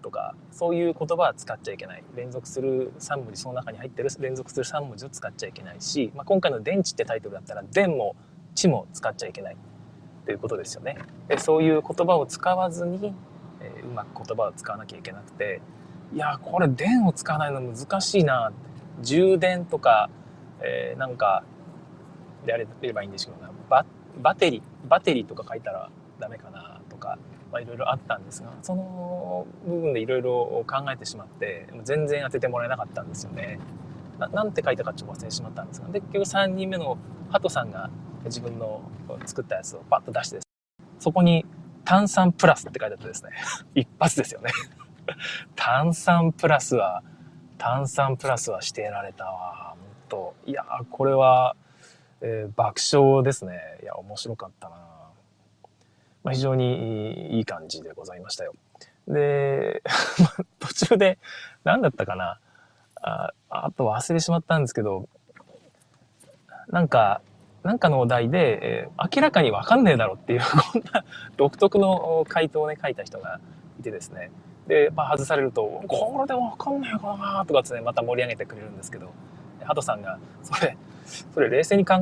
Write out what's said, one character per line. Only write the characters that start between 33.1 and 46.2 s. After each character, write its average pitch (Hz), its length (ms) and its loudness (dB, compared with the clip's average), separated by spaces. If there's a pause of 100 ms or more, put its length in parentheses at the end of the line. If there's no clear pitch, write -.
す - 80 -10
よ - 80 -12
ね。 - 280 -10 (600)
な-、 101 100 -4
な 202 140 -2
ん 208 80 -2
て 156 120 -4
書 143 80 2
い 123 60 0
た 123 60 -4
か 113 100 -4
ち - 100 -12
ょ 110 40 -14
っ - 20 -14
と 98 60 -12
忘 - 60 -14
れ 113 60 -12
て 110 40 -10
し - 100 -8
ま - 80 -10
っ - 40 -16
た 95 100 -10
ん 92 40 -12
で - 60 -16
す - 80 -14
が、 - 60 -12
で、 185 120 -4
結 - 140 -14
局 196 120 0
三 196 300 0
人 190 140 -4
目 190 80 -4
の 143 200 -4 (320)
ハ 196 100 4
ト 185 100 0
さ 131 140 -2
ん 107 80 -8
が 95 180 -10 (360)
自 120 140 -6
分 120 200 -8
の 107 220 -8 (440)
作 - 160 -8
っ - 40 -6
た - 100 -4
や 92 80 -6
つ - 120 -14
を 82 40 -12 (100)
パ - 80 6
ッ - 60 0
と - 80 -12
出 - 120 -2
し - 60 -8
て、 - 100 -10 (600)
そ 160 120 0
こ 180 120 6
に 170 220 8 (380)
炭 196 240 6
酸 185 240 6
プ - 140 2
ラ 160 100 10
ス - 120 -14
っ - 40 -14
て - 80 -8
書 110 60 -6
い 107 40 -4
て 104 60 -10
あ - 20 -18
っ - 40 -18
て - 60 -12
で 90 80 -12
す - 80 -12
ね、 - 80 -18 (240)
<laughs> - 180 -18
一 127 140 2 (120)
発 160 180 4
で 156 80 2
す - 100 -12
よ - 60 -14
ね。 123 100 -4 (560)
<laughs> - 480 -10
炭 147 380 2
酸 170 380 6